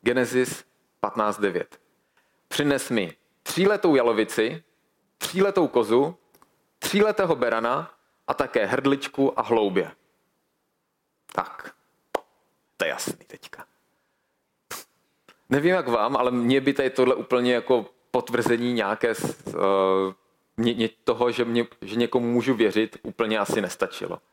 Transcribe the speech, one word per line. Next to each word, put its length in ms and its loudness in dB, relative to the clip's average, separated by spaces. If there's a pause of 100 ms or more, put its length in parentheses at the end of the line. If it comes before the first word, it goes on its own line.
Genesis 640 -2 (360)
patnáct 380 -2
devět. 420 -4 (680)
„Přines 420 -2
mi 260 -2 (260)
tříletou 540 2
jalovici, 680 0 (540)
tříletou 500 0
kozu, 480 2 (640)
tříletého 580 2
berana 580 -2 (320)
a 80 -2
také 320 0
hrdličku 720 0
a 40 0
hloubě.“ 500 0 (1400)
Tak, 420 -8 (1000)
to 80 -4
je 40 -2
jasný 380 -8
teďka. 400 -20 (1800)
Nevím, 260 2
jak 140 -2
vám, 280 0
ale 140 2
mně 300 2
by 120 2
tady 180 0
tohle 240 4
úplně 400 0
jako 320 0 (240)
potvrzení 600 0
nějaké 420 0
s-, 340 -8
eh, 680 2 (420)
ně-, 180 0
ně-, 140 -2 (160)
toho, 260 2
že 140 0
mě, 220 0 (140)
že 160 -8
někomu 300 0
můžu 280 2
věřit, 480 0
úplně 360 -2
asi 220 -2
nestačilo. 600 -6 (120)